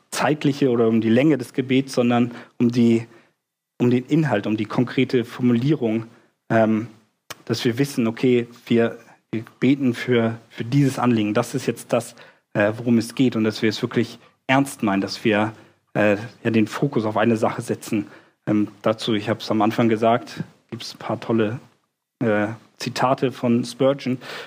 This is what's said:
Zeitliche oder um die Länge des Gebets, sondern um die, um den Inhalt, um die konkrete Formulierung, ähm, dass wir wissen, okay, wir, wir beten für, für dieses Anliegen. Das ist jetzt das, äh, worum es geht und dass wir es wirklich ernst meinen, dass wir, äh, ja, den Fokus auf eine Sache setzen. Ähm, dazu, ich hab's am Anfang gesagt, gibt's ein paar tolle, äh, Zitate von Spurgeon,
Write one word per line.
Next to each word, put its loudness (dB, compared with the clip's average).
Zeitliche 0
oder 4
um 4
die 0
Länge 4
des -8
Gebets, 0
sondern 2
um 2
die, 2
um 2
den 0
Inhalt, 0
um -2
die -2
konkrete 0
Formulierung, 0
ähm, 2
dass -4
wir 0
wissen, -2
okay, 2
wir, 2
wir -6
beten 2
für, 0
für -10
dieses 2
Anliegen. 0
Das -2
ist -6
jetzt -6
das, -2
äh, 2
worum 2
es -2
geht 2
und 2
dass -2
wir 2
es -4
wirklich -2
ernst 0
meinen, 0
dass -6
wir, 0
äh, 2
ja, 0
den 2
Fokus -2
auf -2
eine 2
Sache -2
setzen. -4
Ähm, 2
dazu, 0
ich -4
hab's -4
am 0
Anfang 2
gesagt, 0
gibt's -12
ein -20
paar -6
tolle, -2
äh, 0
Zitate -2
von 0
Spurgeon, -2